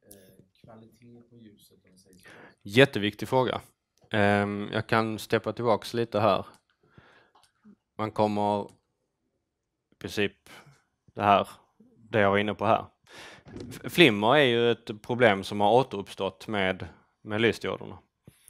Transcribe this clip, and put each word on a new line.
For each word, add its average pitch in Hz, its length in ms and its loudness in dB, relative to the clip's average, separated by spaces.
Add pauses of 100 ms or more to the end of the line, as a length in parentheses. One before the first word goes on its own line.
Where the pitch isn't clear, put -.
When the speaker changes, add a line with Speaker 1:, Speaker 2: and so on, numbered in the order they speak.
Speaker 1:
eh, 101 140 -20
eh, - 360 -20
kvalitet 117 800 -20
på 120 60 -20
ljuset, 101 480 -20
om 92 60 -20
man 92 80 -20
säger 92 200 -20
så? - 100 -20 (340)
Speaker 2:
Jätteviktig 107 680 2
fråga. 127 320 -2 (500)
Ehm, 101 600 0
jag 110 140 -4
kan 110 320 0
steppa 113 340 -4
tillbaks 117 420 -4
lite 113 260 -2
här. 98 260 0 (1500)
Man 107 120 -6
kommer 104 560 0 (1200)
i - 80 -20
princip - 520 -6 (640)
det 101 80 -6
här, 101 260 4 (500)
det - 220 -2
jag 98 100 4
var 101 80 2
inne 104 160 -2
på 101 120 -6
här. 107 180 2 (840)
F-, - 220 -14
flimmer 117 440 4
är 147 80 6
ju 117 260 2
ett 110 320 -8
problem 110 420 2
som 104 160 -8
har 104 120 2
återuppstått 101 760 -4
med, 92 400 -4 (340)
med 107 180 -6
lysdioderna. 101 580 -4 (520)